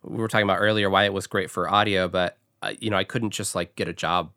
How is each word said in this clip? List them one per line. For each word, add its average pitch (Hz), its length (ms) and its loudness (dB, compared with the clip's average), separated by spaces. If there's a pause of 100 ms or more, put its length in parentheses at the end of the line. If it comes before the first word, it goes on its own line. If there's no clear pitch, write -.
we - 140 -10
were 110 100 -4
talking 107 200 2
about 95 120 2
earlier, 104 300 2
why 95 160 4
it 101 80 0
was 95 140 -6
great 92 240 -2
for 87 180 -4
audio, 98 380 4
but, 87 300 0 (240)
uh, 104 180 -6
you 110 100 -4
know, 101 80 0
I 98 60 0
couldn't 110 280 -4
just, - 240 -6
like, 87 200 -4
get - 120 -4
a 87 60 -6
job 85 440 -2